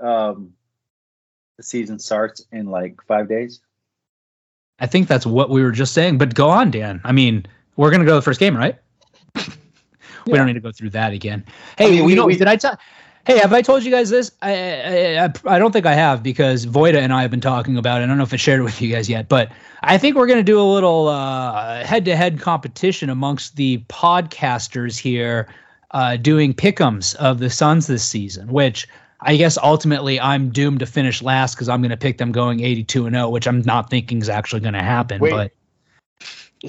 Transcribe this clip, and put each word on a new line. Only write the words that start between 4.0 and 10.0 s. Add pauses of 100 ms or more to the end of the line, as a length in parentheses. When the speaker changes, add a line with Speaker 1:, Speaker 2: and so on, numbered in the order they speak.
Speaker 2:
I
think
that's
what
we
were
just
saying,
but
go
on,
Dan.
I
mean, (300)
we're
gonna
go
to
the
first
game,
right? (600)
<laughs> (800)